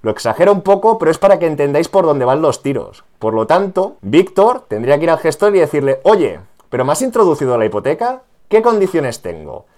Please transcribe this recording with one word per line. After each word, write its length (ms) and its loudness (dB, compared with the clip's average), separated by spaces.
Lo 100 -2
exagero 400 0
un 100 0
poco, 380 2
pero 120 2
es 60 -2
para 220 4
que 80 0
entendáis 420 0
por 160 2
dónde 200 0
van 160 0
los 200 0
tiros. 420 -6
Por 140 -2
lo 140 -2
tanto, 540 -2
Víctor 680 0
tendría 300 0
que 80 -2
ir 40 0
al 80 2
gestor 380 0
y 40 4
decirle, 440 0
"Oye, 360 2
¿pero 160 -2
me 60 0
has 100 -2
introducido 560 0
la 80 0
hipoteca? 560 -4
¿Qué 140 2
condiciones 600 0
tengo? 440 -14